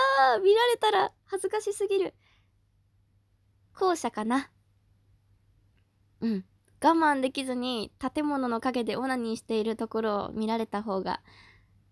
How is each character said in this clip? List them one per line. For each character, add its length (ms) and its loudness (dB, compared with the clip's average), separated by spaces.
ー、 40 -2
見 120 6
ら 120 6
れ 100 2
た 140 2
ら 220 2
恥 180 -6
ず 60 -4
か 120 -2
し 120 -4
す 160 -4
ぎ 100 2
る。 160 -2
後 240 2
者 140 -4
か 140 -6
な。 260 -2
う 80 -2
ん。 160 -2
我 80 6
慢 300 2
で 100 0
き 140 -6
ず 100 -6
に 440 -4
建 280 -4
物 220 0
の 120 -2
陰 240 -2
で 120 -2
オ 100 -4
ナ 100 -2
ニ 160 -4
ー 40 -4
し 60 -14
て 180 -2
い 40 -2
る 120 -2
と 120 -6
こ 140 -4
ろ 140 0
を 60 -10
見 140 -4
ら 120 -2
れ 80 -2
た 160 -6
方 200 -4
が 200 -6